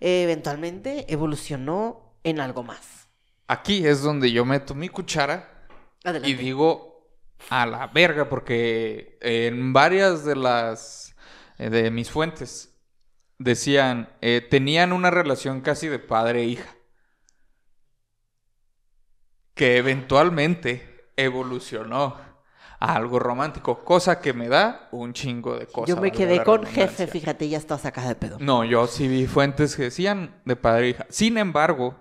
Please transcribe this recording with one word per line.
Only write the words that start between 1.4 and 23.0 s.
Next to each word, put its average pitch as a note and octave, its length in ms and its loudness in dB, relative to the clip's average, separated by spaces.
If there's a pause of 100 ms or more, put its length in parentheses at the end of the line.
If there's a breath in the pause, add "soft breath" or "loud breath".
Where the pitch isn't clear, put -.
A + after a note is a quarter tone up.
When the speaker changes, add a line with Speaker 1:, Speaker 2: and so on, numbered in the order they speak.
Speaker 1:
en D#3+ 160 -2
algo B2+ 240 -6
más. - 440 -20 (400)
Speaker 2:
Aquí F#3 380 0
es D3 160 4
donde C#3+ 300 2
yo A#2 120 2
meto C#3 300 -2
mi D#3 160 -8
cuchara D#3+ 800 -6 (360)
Speaker 1:
Adelante. D#3 260 -2
Speaker 2:
y C3+ 40 0
digo, C3 800 -2 (380)
"A B2 180 2
la A#2 200 -8
verga", D3+ 400 2
porque A2+ 920 -4
en A#2+ 500 -2
varias E3 540 4
de D3 100 0
las, A#2+ 800 -2 (440 loud breath)
eh, A2+ 100 -6
de A2+ 220 2
mis A#2 180 -6
fuentes D#3 680 -6 (600)
decían, B2+ 720 2 (120)
eh, A#2+ 280 2
tenían D3+ 440 4
una F3+ 180 2
relación C#3 500 0
casi D3 280 -2
de C3+ 100 -4
padre A#2 420 0
e A#2 40 0
hija. - 300 -6 (2750)
Que B2 240 4
eventualmente C3+ 1160 2 (220)
evolucionó B2+ 1000 -4 (640 loud breath)
a - 160 0
algo A#2+ 220 0